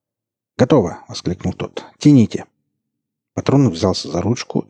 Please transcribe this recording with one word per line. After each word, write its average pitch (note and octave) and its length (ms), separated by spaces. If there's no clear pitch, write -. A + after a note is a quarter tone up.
«Готово», — B2 500
воскликнул - 460
тот. - 320
«Тяните». C3+ 460
Патрон C3+ 360
взялся F2+ 400
за F2 120
ручку - 480